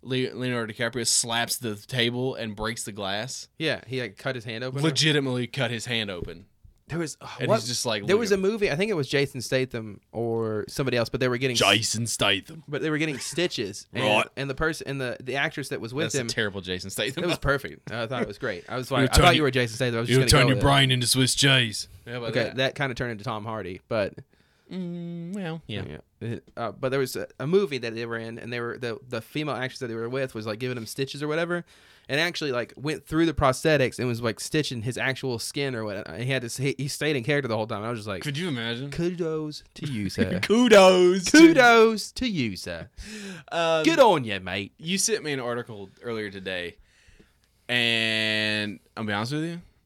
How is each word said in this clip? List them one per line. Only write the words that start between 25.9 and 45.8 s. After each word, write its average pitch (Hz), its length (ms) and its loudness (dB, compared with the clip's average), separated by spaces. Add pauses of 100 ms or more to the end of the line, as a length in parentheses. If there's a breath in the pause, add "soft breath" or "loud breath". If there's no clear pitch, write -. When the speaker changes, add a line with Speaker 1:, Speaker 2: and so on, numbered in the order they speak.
Speaker 2:
It, 117 160 -8 (120)
uh, 117 160 -6
but 131 180 -4
there 135 100 0
was 131 160 -2
a, 92 100 -6 (140)
a 131 80 -4
movie 165 320 2
that 117 160 -6
they 117 100 -6
were 117 140 -6
in, 113 180 -10
and 120 160 -10
they 120 60 -4
were, 120 180 -6
the, 117 220 -2 (100)
the 123 100 -4
female 147 360 -4
actress 127 240 -6
that 127 80 -4
they 113 80 -6
were 113 140 -4
with 131 260 -4
was, 107 100 -6
like, 110 140 -4
giving 127 180 -4
him 113 80 -8
stitches 139 380 -6
or 151 40 -4
whatever, 170 380 -2 (420 soft breath)
and 135 120 0
actually, 160 320 -2
like, 120 260 -4
went 147 260 -6
through 160 220 2
the 160 80 2
prosthetics 135 640 4
and 127 100 0
was, 117 140 -2
like, 113 180 -2
stitching 139 440 -2
his 117 120 -4
actual 123 440 -2
skin 139 340 -4
or 110 120 -4
what. 101 220 -6 (120)
He 120 100 -4
had 127 180 -2
to, 120 140 -6
he, 135 160 0
he 143 100 -4
stayed 151 280 -2
in 120 80 -2
character 143 240 0
the 113 100 0
whole 110 80 0
time. 107 180 -6
I 113 60 -4
was 120 80 -4
just 104 100 -10
like, 95 140 -6
Speaker 1:
Could 143 160 -4
you 180 100 -4
imagine? 123 440 -4
Speaker 2:
"Kudos 160 720 -4 (100)
to - 180 -8
you, 104 160 -2
sir." 92 320 0
Speaker 1:
<laughs> 98 40 -2
Kudos 190 840 8
to - 140 0
Speaker 2:
Kudos 233 720 8
to 254 180 -4
you, 123 260 -2
sir. 85 340 -10 (600 loud breath)
Speaker 1:
Um, 165 320 2
Speaker 2:
Good - 160 -4
on 190 240 6
you, 104 160 -4
mate. 92 380 -6
Speaker 1:
you 180 220 -6
sent 208 240 -2
me 151 100 -4
an 135 60 -4
article 117 500 -8 (140)